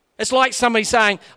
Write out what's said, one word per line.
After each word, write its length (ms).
It's 120
like 220
somebody 300
saying, 360